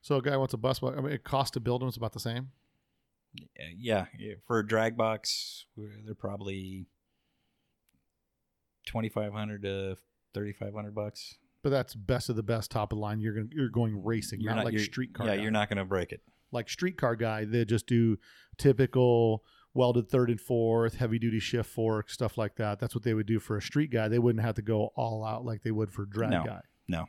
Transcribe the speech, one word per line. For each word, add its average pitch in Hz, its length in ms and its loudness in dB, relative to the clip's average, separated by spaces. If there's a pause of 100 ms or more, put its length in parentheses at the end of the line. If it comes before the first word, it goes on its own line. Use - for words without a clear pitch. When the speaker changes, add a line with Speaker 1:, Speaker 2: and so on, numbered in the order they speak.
Speaker 1:
So - 160 0
a 131 40 2
guy 139 140 0
wants 135 180 0
a 123 40 -4
bus 123 220 0
box. 127 180 -2
I 139 40 -4
mean, 143 120 -4
it 131 100 -6
costs 135 280 0
to - 80 -4
build 120 220 -2
them. 131 60 -2
It's 120 100 -6
about 117 160 -6
the 113 60 -10
same? 127 320 -6 (880)
Speaker 2:
Y-, - 380 -16
yeah, 107 280 0 (120)
yeah. 104 160 -12 (140)
For 117 120 4
a 104 80 0
drag 113 300 2
box, - 680 -2 (120)
we're, 107 260 -14
they're 107 120 -10
probably 95 720 -8 (2000)
twenty-five 107 480 -4
hundred 104 300 -6
to 98 340 -4 (360)
thirty-five 104 400 -8
hundred 104 220 -10
bucks. - 420 -8 (240)
Speaker 1:
But 139 100 0
that's 131 220 0
best 120 360 -2
of 117 80 0
the 110 60 -2
best, 110 280 -2
top 104 220 -2
of 107 40 -2
the 104 40 -2
line. 107 180 -2
You're 107 160 -2
gonna, 110 160 -4
you're 143 180 0
going 110 340 2
racing, 107 360 -2
Speaker 2:
You're 110 120 0
Speaker 1:
not 113 60 2
Speaker 2:
not, 110 80 2
Speaker 1:
like 113 80 0
Speaker 2:
you're, 107 100 2
Speaker 1:
streetcar 113 440 -4
Speaker 2:
yeah, 101 80 2
Speaker 1:
guy. 98 60 0
Speaker 2:
you're 107 100 0
not 104 180 2
gonna 98 160 0
break 92 260 0
it. - 100 -12 (300)
Speaker 1:
Like 120 180 -4
streetcar 147 480 0
guy, 110 280 -2
they 113 200 2
just 110 200 2
do 113 320 4 (400)
typical 120 840 6 (300)
welded 123 360 4
third 123 200 4
and 113 120 0
fourth, 117 540 2
heavy 117 240 0
duty 113 200 0
shift - 300 -2
fork, 110 400 0
stuff - 280 -4
like 107 180 -2
that. 104 240 -2
That's - 160 -4
what 113 80 -4
they 117 100 2
would 107 140 0
do 110 120 2
for 104 180 -4
a 101 40 -2
street 147 300 0
guy. 113 160 2
They 113 120 4
wouldn't 117 240 4
have 113 120 0
to 113 60 -2
go 107 340 0
all 113 280 -2
out 110 220 -6
like 110 160 -6
they 113 100 -2
would 107 200 0
for 104 120 -6
a 101 60 -8
drag 107 220 0
Speaker 2:
No, 80 140 2
Speaker 1:
guy. 90 160 -8 (260)
Speaker 2:
no. 87 220 -2